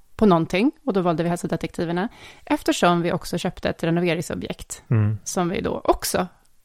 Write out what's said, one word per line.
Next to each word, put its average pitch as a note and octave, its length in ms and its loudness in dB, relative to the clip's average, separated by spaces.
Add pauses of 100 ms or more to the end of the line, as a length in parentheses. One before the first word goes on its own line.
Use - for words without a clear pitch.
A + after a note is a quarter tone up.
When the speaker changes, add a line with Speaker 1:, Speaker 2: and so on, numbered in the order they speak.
(160)
Speaker 1:
på A3 100 4
någonting. F#3 460 4 (140)
Och A#3+ 80 -2
då G3 80 2
valde E3+ 220 0
vi E3+ 60 0
Hälsodetektiverna, F3 800 -4 (360)
eftersom F#3 560 2
vi E3+ 100 0
också - 260 -4
köpte - 320 -4
ett - 140 -4
renoveringsobjekt E3+ 1040 -4
Speaker 2:
Mm. G#2+ 340 2
Speaker 1:
som F3 260 -2
vi - 120 -4
då - 220 -4
också - 440 0 (360)